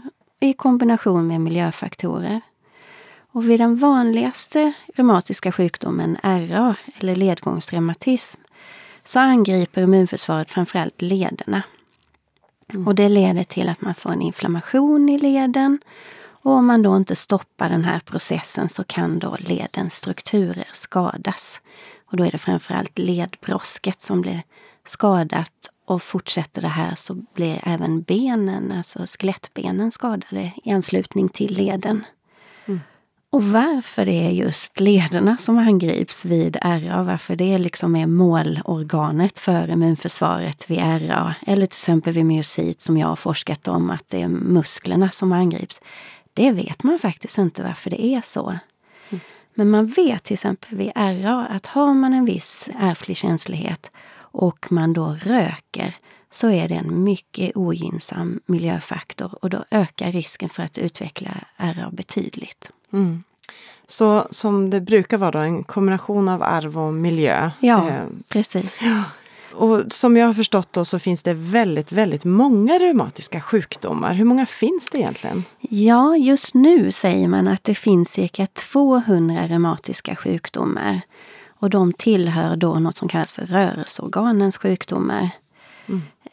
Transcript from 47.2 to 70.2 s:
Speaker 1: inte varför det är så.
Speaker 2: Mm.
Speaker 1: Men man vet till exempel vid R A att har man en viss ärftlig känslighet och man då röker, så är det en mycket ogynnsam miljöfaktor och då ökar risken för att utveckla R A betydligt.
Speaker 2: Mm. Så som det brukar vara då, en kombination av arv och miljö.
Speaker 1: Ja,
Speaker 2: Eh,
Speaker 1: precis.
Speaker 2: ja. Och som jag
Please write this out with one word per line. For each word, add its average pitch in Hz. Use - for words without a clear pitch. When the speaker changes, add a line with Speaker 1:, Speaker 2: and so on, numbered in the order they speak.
Speaker 1:
inte 180
varför -
det -
är 247
så. -
Speaker 2:
Mm. 180
Speaker 1:
Men 208
man 214
vet 247
till 208
exempel 190
vid 202
R 190
A 240
att 196
har 285
man 262
en 254
viss -
ärftlig 180
känslighet 170
och -
man 165
då 160
röker, 180
så 226
är 170
det 170
en 170
mycket -
ogynnsam 170
miljöfaktor 170
och 185
då -
ökar 180
risken -
för -
att -
utveckla -
R 170
A -
betydligt. -
Speaker 2:
Mm. 175
Så 214
som 196
det 196
brukar 196
vara 190
då, 151
en 156
kombination 196
av 185
arv 156
och 156
miljö. 160
Speaker 1:
Ja, 190
Speaker 2:
Eh, 127
Speaker 1:
precis. 196
Speaker 2:
ja. 220
Och 220
som 240
jag 233